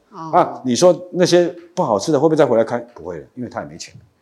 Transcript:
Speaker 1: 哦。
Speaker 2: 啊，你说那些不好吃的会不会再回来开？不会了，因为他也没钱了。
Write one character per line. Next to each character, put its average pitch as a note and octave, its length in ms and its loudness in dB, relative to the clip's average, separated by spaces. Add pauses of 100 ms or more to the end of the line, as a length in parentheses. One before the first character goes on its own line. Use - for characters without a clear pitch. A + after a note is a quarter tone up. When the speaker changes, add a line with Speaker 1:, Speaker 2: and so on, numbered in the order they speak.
(100)
Speaker 1:
哦。 D#3+ 220 -14
Speaker 2:
啊， E3 320 0
你 B2+ 100 -2
说 F3 380 2
那 F3+ 120 0
些 F3 220 4 (300)
不 F#3 60 -2
好 A#2+ 140 0
吃 G2 140 -4
的 D3 80 2
会 D#3 100 4
不 - 20 -4
会 D#3 60 0
再 D3+ 80 4
回 B2 140 2
来 A2+ 60 2
开？ A#2 140 -6
不 - 260 -18
会 E2+ 160 -10
了， C#2 60 -18 (100)
因 B2+ 80 -12
为 G#2+ 40 -12
他 G#2 120 -12
也 E2 80 -10
没 D#2+ 100 -18
钱 - 160 -20
了。 - 60 -20 (220)